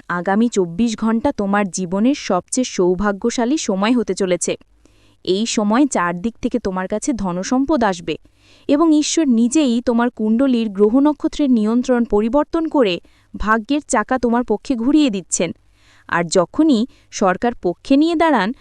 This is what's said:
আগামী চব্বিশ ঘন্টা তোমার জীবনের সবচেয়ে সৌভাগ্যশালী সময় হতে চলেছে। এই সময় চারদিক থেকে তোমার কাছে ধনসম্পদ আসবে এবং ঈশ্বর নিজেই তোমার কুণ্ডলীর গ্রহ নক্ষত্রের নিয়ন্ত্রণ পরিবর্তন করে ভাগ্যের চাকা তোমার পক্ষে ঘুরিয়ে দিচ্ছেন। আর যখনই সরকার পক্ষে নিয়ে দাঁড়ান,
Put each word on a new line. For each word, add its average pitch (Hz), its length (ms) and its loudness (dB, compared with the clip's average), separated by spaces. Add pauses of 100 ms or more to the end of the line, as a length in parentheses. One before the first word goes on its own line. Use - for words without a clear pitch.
আগামী 196 420 0
চব্বিশ 208 480 -2
ঘন্টা 226 340 0
তোমার 202 380 -2
জীবনের 190 460 0
সবচেয়ে 214 500 -2
সৌভাগ্যশালী 202 920 0
সময় 208 360 -2
হতে 220 200 0
চলেছে। 180 440 -2 (680)
এই 202 220 -2
সময় 226 400 2
চারদিক 175 560 -2
থেকে 233 180 -2
তোমার 185 280 -4
কাছে 214 260 -4
ধনসম্পদ 233 680 0
আসবে 175 340 -2 (500)
এবং 302 280 4
ঈশ্বর 302 320 0
নিজেই 240 540 2
তোমার 240 280 0
কুণ্ডলীর 226 600 0
গ্রহ 208 300 2
নক্ষত্রের 294 520 0
নিয়ন্ত্রণ 240 520 2
পরিবর্তন 247 640 0
করে 220 320 0 (380)
ভাগ্যের 220 500 -2
চাকা 247 320 -2
তোমার 240 240 0
পক্ষে 226 320 -4
ঘুরিয়ে 277 340 2
দিচ্ছেন। 185 420 -4 (560)
আর 170 200 0
যখনই 226 600 2 (240)
সরকার 196 400 0 (100)
পক্ষে 190 360 0
নিয়ে 330 180 2
দাঁড়ান, 311 460 2